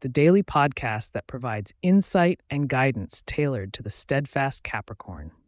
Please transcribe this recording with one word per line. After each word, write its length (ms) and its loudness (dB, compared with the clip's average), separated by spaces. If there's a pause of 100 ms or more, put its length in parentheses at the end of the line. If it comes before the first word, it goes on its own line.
the 100 -6
daily 320 6
podcast 720 -2
that 140 -6
provides 540 -6
insight 580 4 (120)
and 180 -2
guidance 560 0
tailored 480 -4
to 100 -10
the 60 -12
steadfast 760 -4
Capricorn. 680 -10 (180)